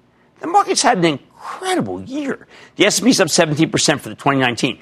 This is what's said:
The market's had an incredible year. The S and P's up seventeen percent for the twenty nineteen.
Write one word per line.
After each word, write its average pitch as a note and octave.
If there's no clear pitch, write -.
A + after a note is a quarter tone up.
The -
market's G4
had B3
an E3+
incredible F#3+
year. C4+
The F#3
S G3+
and G3+
P's -
up F3
seventeen D#3
percent C#3+
for -
the G#2+
twenty C3+
nineteen. A#2+